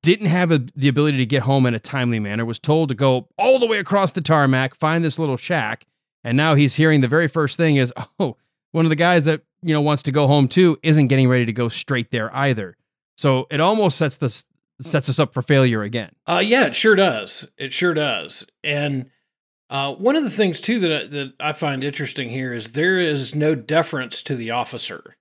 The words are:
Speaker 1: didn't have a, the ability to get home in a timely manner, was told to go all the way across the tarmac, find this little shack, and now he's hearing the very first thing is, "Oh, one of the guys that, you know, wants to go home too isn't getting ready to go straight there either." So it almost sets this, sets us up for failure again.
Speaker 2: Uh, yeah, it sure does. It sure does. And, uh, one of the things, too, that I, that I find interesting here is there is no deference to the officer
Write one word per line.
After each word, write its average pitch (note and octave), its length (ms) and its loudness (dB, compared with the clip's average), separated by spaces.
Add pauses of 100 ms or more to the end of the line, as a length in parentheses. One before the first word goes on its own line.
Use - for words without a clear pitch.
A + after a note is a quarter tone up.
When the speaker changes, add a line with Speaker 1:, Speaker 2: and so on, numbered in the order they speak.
Speaker 1:
didn't G#3 260 2
have F3 240 2
a, D3+ 80 4 (160)
the C#3 120 0
ability C#3+ 300 0
to B2+ 80 0
get B2 180 -2
home C3+ 220 2
in A#2+ 80 0
a A2 60 -4
timely A#2+ 400 -4
manner, G#2+ 260 -4
was A#2 140 -8
told D#3 300 0
to B2 60 -4
go B2+ 320 0 (100)
all B3+ 220 4
the A#3+ 60 2
way A3 140 0
across G3 320 0
the F3 100 -6
tarmac, C3+ 540 2
find E3 280 -2
this D#3 160 -2
little C#3 180 -2
shack, A#2 480 -6 (380)
and A#2+ 140 0
now D#3 180 4
he's C#3 200 4
hearing D#3 260 4
the B2+ 60 2
very D#3 200 2
first D3+ 300 -2
thing D#3 200 2
is, B2 140 0 (280)
"Oh, F#3 180 -2 (340)
one E3 140 0
of D#3+ 40 2
the D#3 60 0
guys E3+ 300 2
that, D#3 160 0 (200)
you D#3+ 120 -2
know, D3+ 80 0
wants D3 220 0
to C#3+ 80 -4
go C#3+ 160 2
home C#3 200 6
too F3 360 4
isn't D3+ 240 4
getting C3 200 4
ready B2 180 2
to A2+ 80 -4
go A#2+ 160 -2
straight - 420 -4
there A2+ 240 -4
either." A2+ 420 -2 (400)
So C3 340 0
it D3 80 -2
almost G3 380 2
sets D3+ 200 -2
this, - 280 -4 (340)
sets C#3 300 -2
us C#3 100 0
up D3 140 0
for C3 80 -4
failure B2 420 2
again. G#2 280 -8 (160)
Speaker 2:
Uh, F3 160 0
yeah, A#3 220 2
it C#3 100 -4
sure A3 200 4
does. C3 520 0 (100)
It C3+ 160 -10
sure F3+ 200 0
does. B2+ 520 -4 (180)
And, C#3+ 460 -4 (600)
uh, C#3 240 -6
one G#3+ 220 0
of D4 80 0
the A3+ 60 -4
things, G3 300 0
too, A#3 200 -2
that F3 120 0
I, B2+ 160 -4
that C#3 320 -8
I D3+ 140 -4
find C#3 300 -4
interesting C#3 460 -6
here B2+ 240 -6
is A#2 180 -8
there F3 260 0
is D3 380 -2
no D3+ 200 2
deference C3+ 680 -2
to C#3 120 -6
the A2+ 160 -8
officer A#2 680 -6